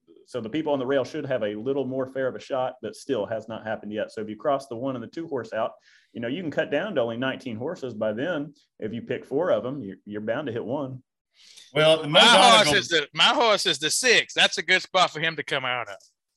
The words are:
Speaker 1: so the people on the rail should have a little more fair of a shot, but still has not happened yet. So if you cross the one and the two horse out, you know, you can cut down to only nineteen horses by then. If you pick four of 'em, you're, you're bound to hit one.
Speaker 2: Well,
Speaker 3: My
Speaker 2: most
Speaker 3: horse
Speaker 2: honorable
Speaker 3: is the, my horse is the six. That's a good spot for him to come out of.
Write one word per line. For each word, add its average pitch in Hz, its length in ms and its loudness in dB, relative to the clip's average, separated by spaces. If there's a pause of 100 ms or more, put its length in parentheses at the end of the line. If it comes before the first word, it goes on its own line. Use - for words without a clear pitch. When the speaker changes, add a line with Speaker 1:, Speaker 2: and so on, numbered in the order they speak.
(260)
Speaker 1:
so 123 140 -8
the 110 80 -10
people 151 240 -4
on 139 60 0
the 127 80 -4
rail 135 180 2
should 151 220 -8
have 127 160 -2
a 107 120 -4
little 131 300 -4
more 131 220 -4
fair 131 200 -4
of 110 100 -4
a 104 40 -12
shot, 127 400 -4
but 107 160 -10
still 110 300 -2
has 110 220 -6
not 110 160 -10
happened 104 280 -6
yet. 107 200 -4
So 110 100 -8
if 107 80 -8
you 107 60 -10
cross 139 300 -2
the 120 100 -10
one 127 200 -6
and 117 60 -10
the 113 60 -12
two 165 200 -12
horse 120 240 -6
out, 110 200 -2 (420)
you - 60 -10
know, 120 80 -6
you 151 140 -6
can 156 80 -6
cut 160 200 -2
down 180 240 -2
to 135 80 2
only 117 160 -2
nineteen 127 380 -6
horses 131 360 -8
by 110 200 -2
then. 151 420 -6 (240)
If 110 160 -8
you 117 80 -8
pick - 240 -8
four 156 240 -2
of 110 160 2
'em, 135 160 -6
you're, 95 140 -10 (100)
you're 104 160 -8
bound 117 240 -4
to 117 80 -4
hit 107 100 -6
one. 131 380 -6 (720)
Speaker 2:
Well, 156 300 6
Speaker 3:
My 156 160 6
Speaker 2:
most - 100 10
Speaker 3:
horse - 240 10
Speaker 2:
honorable - 240 6
Speaker 3:
is - 100 -2
the, 151 240 0
my 160 120 2 (100)
horse 226 320 4
is 156 120 0
the 151 120 -2
six. 202 420 2
That's 180 260 2
a 185 40 -4
good 175 200 4
spot 180 280 2
for 151 100 -10
him 160 160 -2
to 147 60 -6
come 131 240 -4
out 123 220 -4
of. 98 80 -14 (400)